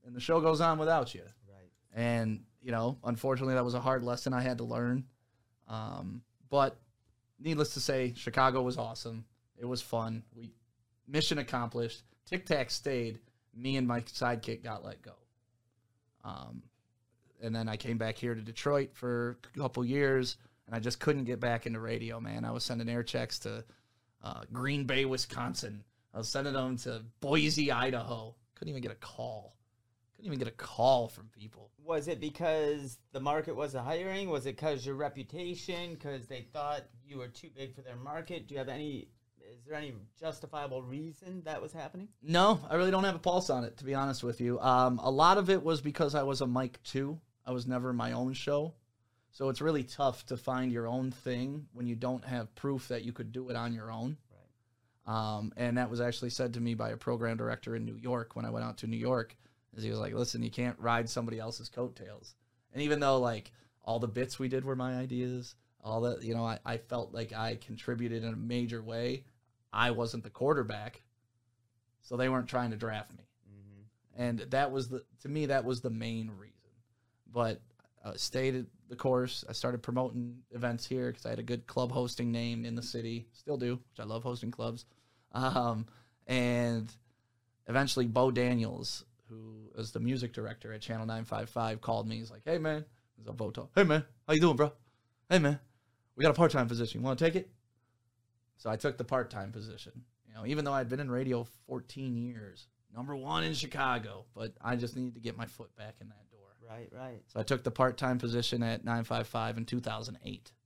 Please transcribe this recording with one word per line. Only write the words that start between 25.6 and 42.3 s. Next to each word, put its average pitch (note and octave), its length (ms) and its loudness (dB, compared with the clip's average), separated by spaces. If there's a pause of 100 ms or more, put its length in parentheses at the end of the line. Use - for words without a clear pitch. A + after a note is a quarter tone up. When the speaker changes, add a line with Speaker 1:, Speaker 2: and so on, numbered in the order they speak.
Speaker 1:
I - 40 -8
was A2 100 -6
sending C#3 260 -2
them C3 260 0
to A#2 240 -8 (180)
Boise, D3+ 500 4
Idaho. A#2 640 0 (200)
Couldn't D#3+ 160 -10
even C3 100 -6
get A#2 100 -6
a G#2 40 -10
call. - 600 -10 (600)
Couldn't - 120 -12
even C#3+ 120 -4
get A#2+ 100 -2
a - 20 -12
call A#2+ 560 4
from A2+ 220 -16
people. G#2+ 420 -18 (120)
Speaker 2:
Was D#3 240 -2
it D#3+ 140 -2
because D3+ 800 0 (120)
the C3+ 80 -6
market D3+ 360 0
wasn't C3+ 300 -4
hiring? F#3 440 -2
Was C#3 160 -2
it C3+ 100 -4
'cause C#3+ 300 -2
your C3+ 80 -4
reputation? F3 1040 -6
'Cause C#3 300 -8
they B2 160 -12 (100)
thought D3 300 -4 (200)
you C#3 140 -14
were B2+ 100 -8
too D#3 220 -16
big C3+ 240 -12
for C3+ 80 -18
their B2+ 140 -14
market? D3+ 520 -8
Do C#3 60 -14
you C#3 60 -4
have B2+ 100 -4
any, C#3 400 -6 (300)
is A#2 260 -20
there D3 80 -10
any D3 220 -8 (240)
justifiable D3 640 -6
reason D#3+ 600 -8
that D#3 140 -4
was D3+ 140 -8
happening? E3 340 -10 (140)
Speaker 1:
No, F3 480 8